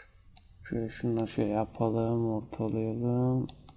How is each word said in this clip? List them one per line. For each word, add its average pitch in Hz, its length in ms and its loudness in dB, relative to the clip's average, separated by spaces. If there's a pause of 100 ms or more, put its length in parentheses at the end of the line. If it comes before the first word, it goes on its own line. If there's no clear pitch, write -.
(680)
Şöyle 113 200 -2
şunları 113 380 0
şöyle 107 220 0
yapalım, 113 800 2
ortalayalım. 117 1200 0 (300)